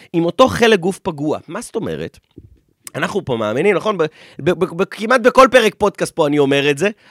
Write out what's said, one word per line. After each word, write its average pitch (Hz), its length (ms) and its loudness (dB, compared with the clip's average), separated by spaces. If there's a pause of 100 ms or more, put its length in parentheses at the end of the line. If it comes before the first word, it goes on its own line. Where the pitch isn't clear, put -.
(120)
עם 165 120 0
אותו - 240 4
חלק 214 320 2
גוף 180 180 -4
פגוע. 147 400 -4 (100)
מה 175 120 -10
זאת - 160 -14
אומרת? 82 420 -8 (760)
אנחנו 175 300 -4
פה 131 120 -2
מאמינים, 123 400 0
נכון? 202 220 -4
ב-, 165 40 -2 (360)
ב-, 147 120 -2
ב-, 170 320 -4
ב-, - 20 0
כמעט 226 360 -2
בכל 240 300 6
פרק 220 280 2
פודקאסט 190 360 -2
פה 160 120 0
אני 143 120 0
אומר 139 320 2
את 143 80 -2
זה, 190 120 -2 (200)